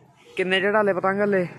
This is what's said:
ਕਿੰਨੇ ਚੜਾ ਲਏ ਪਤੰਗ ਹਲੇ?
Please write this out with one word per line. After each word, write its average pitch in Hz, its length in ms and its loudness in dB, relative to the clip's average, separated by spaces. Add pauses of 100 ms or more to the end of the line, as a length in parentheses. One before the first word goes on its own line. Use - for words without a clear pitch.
(360)
ਕਿੰਨੇ 185 240 0
ਚੜਾ 208 220 2
ਲਏ 196 100 2
ਪਤੰਗ 190 300 0
ਹਲੇ? 196 240 2 (120)